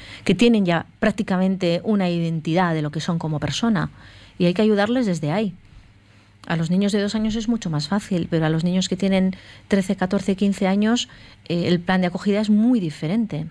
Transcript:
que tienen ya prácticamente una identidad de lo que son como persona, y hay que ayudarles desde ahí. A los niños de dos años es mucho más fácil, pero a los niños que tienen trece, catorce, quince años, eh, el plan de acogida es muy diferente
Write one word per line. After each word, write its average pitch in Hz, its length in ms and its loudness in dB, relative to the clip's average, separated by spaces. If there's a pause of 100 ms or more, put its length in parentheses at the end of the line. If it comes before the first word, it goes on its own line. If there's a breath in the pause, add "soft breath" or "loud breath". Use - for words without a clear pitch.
(240 loud breath)
que 196 100 4
tienen 220 320 4
ya 170 200 0 (120)
prácticamente 190 840 0
una 196 260 0
identidad 170 640 0
de 156 80 -2
lo 151 80 -4
que 156 100 -6
son 165 180 -2
como 156 200 -4
persona, 151 520 -2 (480 loud breath)
y 180 80 2
hay 175 80 2
que 220 80 2
ayudarles 214 440 2
desde 156 240 -2
ahí. 196 240 -2 (920 soft breath)
A 170 100 -2
los 165 140 -2
niños 190 220 0
de 208 80 0
dos 202 140 -2
años 220 220 -2
es 226 120 -4
mucho 226 200 -4
más 151 200 -4
fácil, 190 420 -2
pero 160 160 0
a - 20 2
los 160 160 0
niños 185 240 0
que 190 80 -2
tienen 190 400 0 (320 loud breath)
trece, 196 260 0
catorce, 190 420 -2
quince 202 300 0
años, 208 420 0 (400 loud breath)
eh, 170 180 -2
el 175 140 2
plan 185 200 2
de 180 60 2
acogida 196 340 -2
es 214 80 -2
muy 220 320 4
diferente 165 720 -4